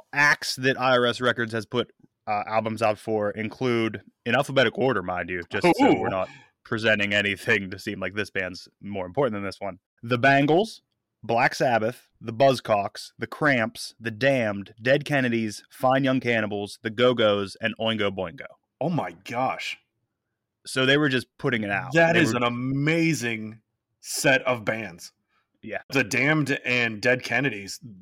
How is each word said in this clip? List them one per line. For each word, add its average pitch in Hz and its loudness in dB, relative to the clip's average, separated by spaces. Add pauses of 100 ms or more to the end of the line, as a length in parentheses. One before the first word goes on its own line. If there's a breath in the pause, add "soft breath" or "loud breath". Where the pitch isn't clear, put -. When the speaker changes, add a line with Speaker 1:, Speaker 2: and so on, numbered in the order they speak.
(120)
Speaker 1:
acts 147 2
that 131 0
I 127 4
R 123 4
S 120 -2
Records 117 0
has 110 -4
put, 120 -4 (360)
uh, 104 -2
albums 110 -2
out 107 2
for 107 -2
include, 113 -2 (240)
in 120 0
alphabetical 131 2
order, 113 0
mind 90 -6
you, 87 -6
just 104 -4
so 175 6
we're 180 4
Speaker 2:
Ooh. 95 -2
Speaker 1:
not 92 -2 (380 loud breath)
presenting 107 0
anything 101 0
to 95 -12
seem 98 -8
like 92 -6
this 104 -4
band's 92 -8 (140)
more 98 -8
important 117 -2
than 101 -6
this 95 -8
one. 98 -10 (240)
The 120 0
Bangles, 143 4 (400)
Black 117 0
Sabbath, 120 0 (120)
the 113 -8
Buzzcocks, 113 2
the 113 -6
Cramps, 123 -2
the 113 -6
Damned, 110 0
Dead 143 2
Kennedys, 117 0
Fine 135 2
Young 131 2
Cannibals, 107 -2
the 110 -4
Go-Go's, 107 4
and 110 -2
Oingo 110 0
Boingo. 92 -8 (380)
Speaker 2:
Oh 160 -2
my 101 -2 (120)
gosh. 120 -4 (880)
Speaker 1:
So 131 -2
they 139 4
were 151 2
just 127 -2 (120)
putting 120 -2
it 101 -4
out. 98 -4
Speaker 2:
That 165 4
Speaker 1:
They 175 4
Speaker 2:
is 120 2
Speaker 1:
were - -2
Speaker 2:
an 120 -2
amazing 123 -2 (420)
set - 2
of 113 -2
bands. 104 -8 (500)
Speaker 1:
Yeah. 101 -8 (120)
Speaker 2:
The 139 2
Damned 139 0
and 120 -2
Dead 123 2
Kennedys, 113 -4 (220)